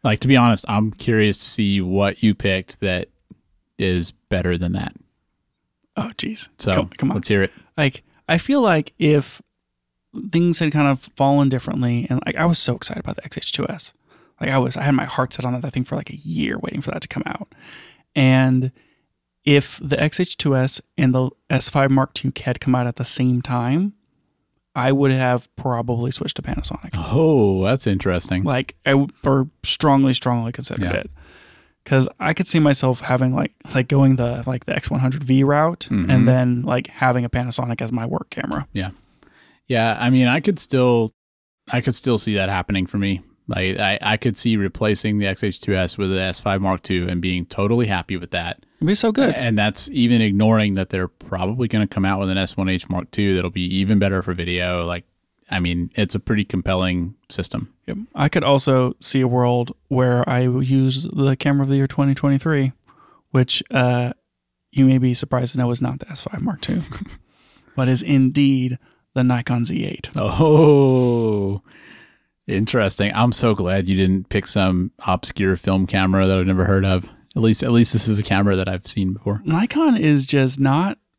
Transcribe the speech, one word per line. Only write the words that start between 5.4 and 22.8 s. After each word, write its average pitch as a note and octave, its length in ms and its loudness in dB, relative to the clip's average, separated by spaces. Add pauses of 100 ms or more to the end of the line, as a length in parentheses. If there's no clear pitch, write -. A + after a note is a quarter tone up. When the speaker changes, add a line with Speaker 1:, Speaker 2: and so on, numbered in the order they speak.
Speaker 2:
Oh, A3 200 -6
jeez. - 320 -10 (100)
Speaker 1:
So, - 160 -2
Speaker 2:
Come, F2+ 220 0
come C3+ 140 -2
on. F#3 60 -4
Speaker 1:
let's F#2 120 -6
hear G2+ 140 2
it. F#2+ 100 -2 (240)
Speaker 2:
Like, C#3+ 260 -2 (260)
I D#3+ 100 2
feel C#4 220 0
like F3 380 0
if D3+ 440 0 (920)
things E3+ 260 2
had D#3 140 0
kind D3 160 2
of C3+ 120 0 (160)
fallen C#3 320 4
differently, B2 600 -2
and, B2+ 160 0
like, - 120 -6
I D#3+ 100 0
was E3+ 120 2
so - 180 -2
excited - 240 -8
about - 160 -8
the - 80 -12
X - 120 -14
H - 160 -8
two - 160 -4
S. - 240 -12 (480)
Like, C3 100 -4
I C3+ 80 2
was, B2+ 180 -2
I - 60 -6
had C#3 120 2
my B2+ 100 0
heart - 300 -4
set B2+ 100 -8
on B2 80 -4
that, B2 100 -6
that C#3 100 -8
thing B2+ 120 -4
for, - 120 -8
like, C#3+ 140 -10
a - 60 -14
year - 420 -6
waiting - 220 -8
for - 120 -8
that - 100 -10
to - 60 -12
come - 180 -8
out. - 260 -10 (640)
And C3 580 4 (720)
if C#3+ 380 2
the C#3 180 -2
X D3+ 200 -2
H - 160 -4
two C#3 200 0
S C3 240 -2 (160)
and C3 180 2
the B2+ 160 0 (180)
S C3+ 200 -2
five C#3 220 2
Mark C3 240 2
two - 180 -6 (100)
had B2 180 -4
come C3 140 0
out B2 120 0